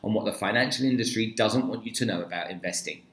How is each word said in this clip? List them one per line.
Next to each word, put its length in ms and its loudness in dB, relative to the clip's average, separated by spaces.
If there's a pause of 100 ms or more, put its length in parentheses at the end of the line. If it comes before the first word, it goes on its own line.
on 80 0
what 140 2
the 80 0
financial 540 2
industry 400 2
doesn't 400 2
want 180 -6
you 60 -6
to 140 0
know 180 -2
about 260 -6
investing. 640 -6